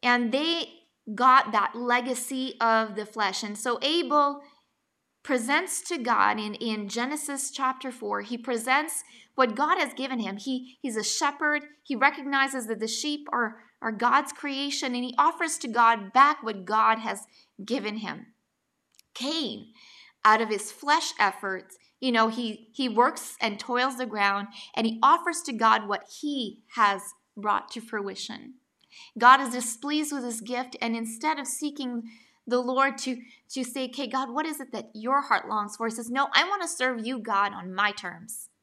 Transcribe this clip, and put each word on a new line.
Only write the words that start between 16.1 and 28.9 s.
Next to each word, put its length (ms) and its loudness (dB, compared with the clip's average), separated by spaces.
back 300 6
what 220 -6
God 360 4
has 260 -6
given 360 -4
him. 280 -10
Cain, 580 -6
out 160 8
of 80 -2
his 240 -4
flesh 460 0
efforts, 580 -2
you 120 0
know, 160 4
he, 440 -6
he 160 -2
works 520 2
and 180 -4
toils 400 -2
the 80 -4
ground, 420 0
and 120 0
he 160 -2
offers 400 4
to 100 -8
God 340 4
what 180 -4
he 480 -6
has 340 2
brought 360 -2
to 80 -10
fruition. 720 -10